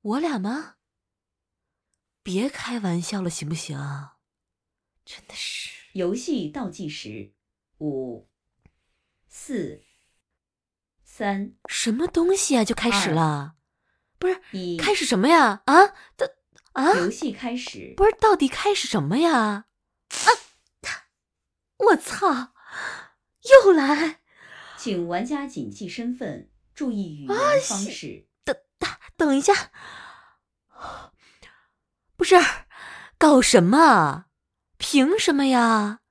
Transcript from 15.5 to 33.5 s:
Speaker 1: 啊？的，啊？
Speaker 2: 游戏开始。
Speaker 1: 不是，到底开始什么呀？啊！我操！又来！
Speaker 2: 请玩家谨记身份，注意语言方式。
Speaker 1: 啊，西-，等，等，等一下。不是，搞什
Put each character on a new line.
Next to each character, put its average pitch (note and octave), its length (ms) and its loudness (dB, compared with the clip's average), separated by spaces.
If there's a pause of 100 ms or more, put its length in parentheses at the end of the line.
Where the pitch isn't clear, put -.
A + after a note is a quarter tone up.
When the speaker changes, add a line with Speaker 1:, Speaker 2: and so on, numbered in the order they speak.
Speaker 1:
啊？ E4+ 200 8 (300)
的， - 220 -6 (340)
啊？ D4+ 220 2
Speaker 2:
游 F4+ 140 0
戏 D4 240 -8
开 A#3+ 240 -10
始。 - 400 -14
Speaker 1:
不 G4 80 2
是， G#4+ 60 6 (100)
到 G#4+ 140 4
底 C4+ 140 0
开 - 260 -2
始 - 140 -6
什 G3 120 -2
么 D3+ 180 -2
呀？ A3+ 500 0 (400)
啊！ - 200 -2 (1500)
我 G#4 180 6
操！ D4 580 -4 (1120)
又 G4 60 8
来！ D4+ 500 2 (580)
Speaker 2:
请 F3 300 -6
玩 F3 160 -4
家 C#4+ 220 -6
谨 C3 240 -12
记 G3 180 -14
身 B3 260 -8
份， - 360 -14 (240)
注 C4 180 -6
意 F#3 240 -8
语 C#3+ 80 -16
言 C4+ 40 -14
方 C5+ 320 2
式。 - 120 -6
Speaker 1:
啊， G3 80 -4
西-， - 480 -12 (160)
等， C#4 100 -4 (240)
等， - 120 -6 (260)
等 D4 200 2
一 C#4 40 0
下。 - 320 0 (2500)
不 - 80 -2
是， F4+ 140 6 (840)
搞 A3 220 8
什 G3+ 240 6